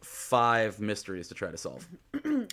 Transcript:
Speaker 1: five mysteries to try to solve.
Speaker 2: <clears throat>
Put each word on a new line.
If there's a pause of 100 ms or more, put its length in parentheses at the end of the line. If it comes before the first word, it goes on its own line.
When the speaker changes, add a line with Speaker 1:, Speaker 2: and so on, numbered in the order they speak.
Speaker 1:
five
mysteries
to
try
to
solve. (280)
Speaker 2:
<clears throat> (280)